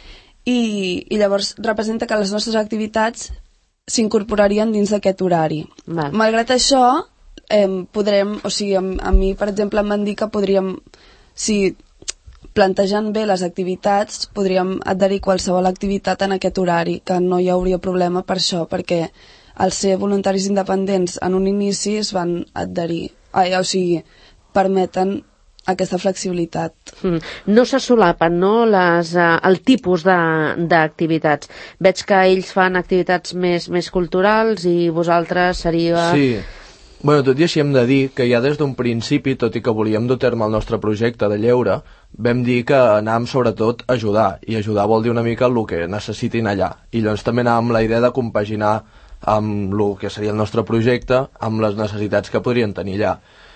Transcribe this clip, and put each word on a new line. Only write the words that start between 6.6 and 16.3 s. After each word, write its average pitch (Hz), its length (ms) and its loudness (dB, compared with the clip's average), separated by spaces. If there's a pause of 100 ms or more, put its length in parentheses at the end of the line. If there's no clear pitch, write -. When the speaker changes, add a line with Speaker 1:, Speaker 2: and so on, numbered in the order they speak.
Speaker 1:
em, 190 300 2 (100)
podrem, 202 500 0
o 208 100 -6
sigui, 202 260 -2
a, 190 40 0 (260)
a 190 40 2
mi, 190 260 4
per 208 140 -2
exemple, 208 280 -2
em 208 120 -2
van 208 140 -2
dir 202 140 -4
que 214 120 -4
podríem, 190 400 0 (640)
si 214 240 -2 (960)
plantejant 202 580 2
bé 214 140 -2
les 185 160 0
activitats, 185 880 -4
podríem 185 540 0
adherir 190 380 0
qualsevol 185 440 0
activitat 196 540 -4
en 196 140 -2